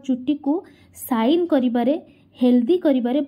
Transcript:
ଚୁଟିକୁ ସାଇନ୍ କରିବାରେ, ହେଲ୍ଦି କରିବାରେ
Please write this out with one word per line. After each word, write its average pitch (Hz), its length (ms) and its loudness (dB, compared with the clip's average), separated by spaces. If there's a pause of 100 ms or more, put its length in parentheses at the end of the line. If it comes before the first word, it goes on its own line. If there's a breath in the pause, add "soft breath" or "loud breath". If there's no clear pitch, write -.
ଚୁଟିକୁ 277 500 -2 (440 loud breath)
ସାଇନ୍ 262 480 0
କରିବାରେ, 247 480 0 (440 soft breath)
ହେଲ୍ଦି 247 400 2
କରିବାରେ 262 500 0